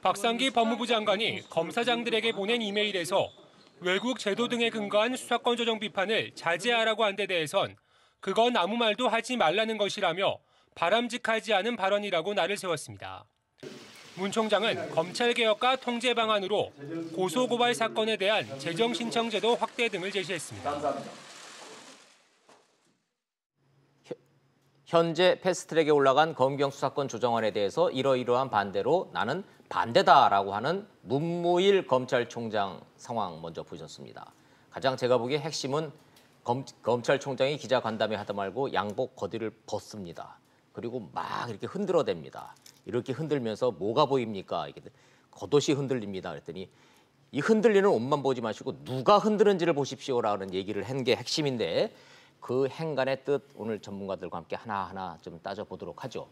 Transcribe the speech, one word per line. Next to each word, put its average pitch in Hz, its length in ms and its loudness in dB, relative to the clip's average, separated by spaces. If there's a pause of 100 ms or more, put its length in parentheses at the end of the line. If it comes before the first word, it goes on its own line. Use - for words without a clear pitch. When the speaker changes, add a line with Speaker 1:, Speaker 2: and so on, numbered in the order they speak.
Speaker 1:
박상기 233 500 0
법무부 233 360 2
장관이 208 600 0
검사장들에게 226 840 0
보낸 208 280 -2
이메일에서 196 680 0 (520)
외국 202 380 0
제도 214 280 -2
등에 233 220 0
근거한 214 480 0
수사권 240 400 -2
조정 226 220 -2
비판을 190 560 -2
자제하라고 220 680 0
한 196 140 0
데 202 100 -2
대해선 165 480 0 (460)
그건 226 340 2
아무 190 220 0
말도 233 320 2
하지 226 260 -2
말라는 214 420 2
것이라며, 185 600 0 (340)
바람직하지 220 800 0
않은 208 220 2
발언이라고 196 580 0
날을 190 240 0
세웠습니다. 101 680 -8 (920)
문 190 160 -4
총장은 214 600 0
검찰 180 420 0
개혁과 233 420 2
통제 240 380 -2
방안으로 208 580 0 (420)
고소고발 240 600 0
사건에 220 420 0
대한 185 400 0
재정 165 380 0
신청 233 340 -2
제도 214 260 2
확대 233 340 -2
등을 185 220 -6
제시했습니다. 147 920 -4 (3000)
Speaker 2:
현-, - 120 -12 (680)
현재 165 560 4
패스트트랙에 165 500 2
올라간 143 420 6
검경 139 380 2
수사권 139 380 -2
조정안에 113 420 0
대해서 104 400 0
이러이러한 127 580 2
반대로 104 640 2
나는 110 300 -2 (260)
반대다라고 107 840 6
하는 165 320 -2 (140)
문무일 175 840 2
검찰총장 117 960 0 (160)
상황 95 440 -6
먼저 82 200 -10
보셨습니다. 71 680 -16 (400)
가장 131 260 -2
제가 123 200 4
보기에 127 220 0
핵심은 147 520 -4 (520)
검-, 123 200 -2 (200)
검찰총장이 131 760 0
기자 123 240 0
간담회 110 340 -2
하다 101 180 -6
말고 101 400 -4
양복 98 420 -4
거디를 107 340 -6 (160)
벗습니다. - 720 -10 (340)
그리고 113 400 -10
막 - 380 -6
이렇게 104 160 -10
흔들어댑니다. 107 840 -2 (360)
이렇게 117 260 -4
흔들면서 127 600 -2
"뭐가 113 340 2
보입니까?" 107 600 -2
이렇게 73 160 -16 (480)
"겉옷이 139 440 2
흔들립니다." 101 540 -4
그랬더니 82 400 -12 (600)
"이 123 80 -2
흔들리는 208 500 6
옷만 139 320 2
보지 131 200 0
마시고 131 440 -6
누가 131 320 4
흔드는지를 185 560 4
보십시오"라는 113 800 -2
얘기를 98 300 -4
한 131 200 -4
게 120 120 4
핵심인데, 123 760 -2 (480)
그 131 280 0
행간의 135 560 -2
뜻 143 320 -2
오늘 107 240 -6
전문가들과 95 580 -8
함께 85 180 -10
하나하나 95 680 -6
좀 82 180 -14
따져보도록 95 600 -10
하죠. 139 280 -10